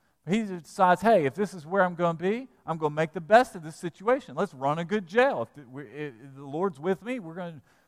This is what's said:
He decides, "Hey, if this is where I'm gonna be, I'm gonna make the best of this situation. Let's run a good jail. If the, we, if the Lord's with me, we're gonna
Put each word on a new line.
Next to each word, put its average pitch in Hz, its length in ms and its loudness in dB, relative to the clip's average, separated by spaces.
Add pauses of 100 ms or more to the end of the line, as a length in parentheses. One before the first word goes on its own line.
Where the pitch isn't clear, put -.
(280)
He 220 160 2
decides, 180 580 2
"Hey, 202 220 6
if 131 100 0
this 196 200 -4
is 151 120 -14
where 190 160 2
I'm 180 120 2
gonna 170 200 0
be, 208 340 -2 (160)
I'm 160 140 -4
gonna 151 160 -2
make 156 180 -2
the 185 80 -8
best 214 360 4
of 165 60 -10
this 156 120 -12
situation. 190 640 -4
Let's 185 180 -2
run 139 240 0
a 175 60 -4
good 190 220 -4
jail. 214 360 2
If - 120 -8
the, 147 140 -18
we, 135 180 -14
if 135 500 -14
the 143 80 -16
Lord's 147 340 -4
with 185 240 -2
me, 247 160 -6
we're 165 160 -12
gonna 170 280 -12 (260)